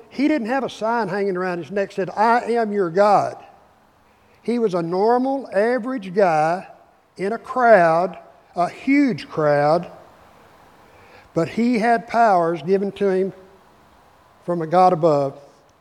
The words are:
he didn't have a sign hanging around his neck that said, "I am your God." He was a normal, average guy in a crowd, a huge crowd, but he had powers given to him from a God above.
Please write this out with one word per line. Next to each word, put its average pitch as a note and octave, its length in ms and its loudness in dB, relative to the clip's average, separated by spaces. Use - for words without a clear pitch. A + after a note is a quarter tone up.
he C#4 180 -2
didn't C#4 200 -2
have C4 160 -2
a G3 40 -8
sign A3 400 -4
hanging G3 300 -4
around F3+ 180 -4
his E3 140 -12
neck G3 180 -4
that - 60 -20
said, F3+ 160 -4
"I A3+ 300 2
am A3+ 180 -2
your G3 200 -2
God." E3 520 2
He A#3+ 160 -2
was G#3+ 160 0
a F3 80 -2
normal, A#3+ 720 0
average A3 580 -2
guy E3+ 540 0
in G3 160 -4
a A3+ 60 -6
crowd, F#3 800 4
a F3 140 -2
huge C4+ 640 -2
crowd, D3+ 600 0
but E3 160 -2
he A#3 300 -2
had A#3 280 0
powers F3 540 2
given F#3+ 320 -2
to G3+ 160 -2
him F#3+ 240 -2
from F3 160 -4
a D#3+ 60 -6
God F3+ 260 4
above. D3 460 0